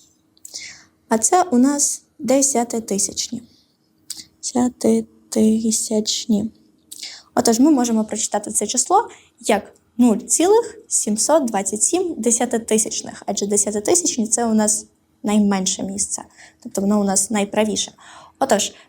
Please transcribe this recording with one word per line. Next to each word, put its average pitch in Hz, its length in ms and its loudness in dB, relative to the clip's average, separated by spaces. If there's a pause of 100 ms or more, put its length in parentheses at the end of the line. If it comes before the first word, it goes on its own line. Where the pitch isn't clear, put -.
(1080)
А 226 100 2
це 359 240 4
у 349 160 2
нас 285 440 2 (200)
десятитисячні. 233 1200 -2 (1000)
Десятитисячні. 220 2000 0 (840)
Отож, 233 260 2
ми 285 100 6
можемо 233 340 2
прочитати 214 460 -6
це 214 160 -4
число 359 420 0 (320)
як - 340 -2 (240)
нуль 233 180 6
цілих 403 600 2 (100)
сімсот 277 560 0
двадцять 208 380 -4
сім 349 360 0
десятитисячні. 214 2000 -2
Це 240 200 -2
у 226 80 0
нас 214 320 0 (360)
найменше 202 600 0
місце, 196 400 -6 (400)
тобто - 180 -8
воно 208 200 2
у 202 40 0
нас 190 260 0
найправіше. 208 640 -2 (460)
Отож, 196 340 0 (160)